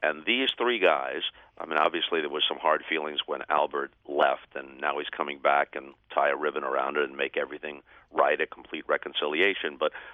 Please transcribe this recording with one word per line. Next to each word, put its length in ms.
and 240
these 320
three 220
guys, 420
I 80
mean, 100
obviously 440
there 100
was 160
some 100
hard 320
feelings 380
when 200
Albert 440
left, 480
and 260
now 160
he's 180
coming 220
back 380
and 180
tie 180
a 60
ribbon 280
around 340
it 60
and 120
make 220
everything 460
right, 300
a 60
complete 400
reconciliation. 920
But 120